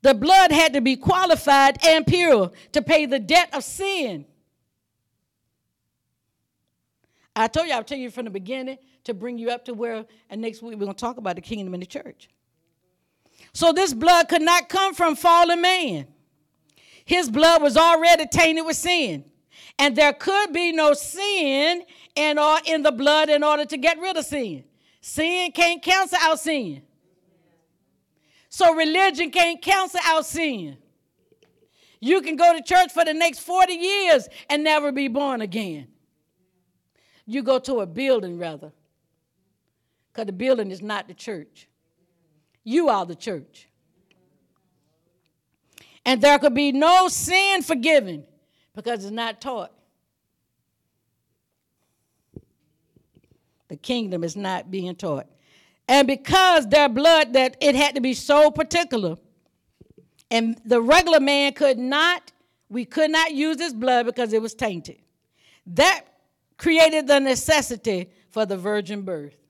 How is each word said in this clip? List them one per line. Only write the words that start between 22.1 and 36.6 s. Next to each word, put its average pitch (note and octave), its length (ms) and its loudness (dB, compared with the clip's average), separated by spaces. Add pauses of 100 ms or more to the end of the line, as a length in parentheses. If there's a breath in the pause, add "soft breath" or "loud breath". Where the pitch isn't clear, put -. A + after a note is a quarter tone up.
in D4 220 -2
or D4+ 280 2
in D#4+ 180 -2
the D4 80 2
blood D4 380 0
in D4 140 2
order D4+ 220 0
to D4 120 -10
get D#4 220 -2
rid F4+ 180 -6
of D4+ 80 -6
sin. G#3 380 -8 (380)
Sin F4 500 -4
can't E4+ 300 0
cancel F#4 400 0
out D#4+ 180 0
sin. A#3 440 -6 (1700)
So E4+ 260 4
religion D#4+ 560 0
can't E4+ 300 0
cancel F#4 440 0
out D#4+ 200 2
sin. A3+ 520 -6 (1200)
You D#4 220 0
can D#4 140 -6
go E4+ 180 4
to D#4+ 80 -2
church F#4 300 2
for E4 140 0
the D#4 80 -4
next E4 260 -2
forty F4+ 340 0
years F4 540 0 (220 loud breath)
and D4 140 -2
never D4+ 280 0
be C#4 160 -4
born C4 340 -4
again. F3+ 460 -10 (1400)